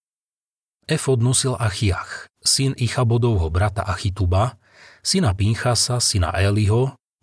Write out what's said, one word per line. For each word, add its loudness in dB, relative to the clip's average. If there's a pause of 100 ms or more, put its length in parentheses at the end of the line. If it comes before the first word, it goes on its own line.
(880)
Efod 0
nosil 2
Achiach, -4
syn 0
Ichabodovho 2
brata 0
Achituba, -2 (400)
syna 0
Pinchasa, 0
syna 0
Eliho, 2 (240)